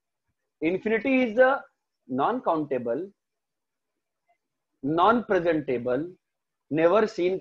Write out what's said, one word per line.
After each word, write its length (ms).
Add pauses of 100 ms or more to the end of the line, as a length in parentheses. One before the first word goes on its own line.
(640)
Infinity 500 (120)
is 160
the 100 (580)
non-countable, 920 (1800)
non-presentable, 1200 (680)
never 360
seen 340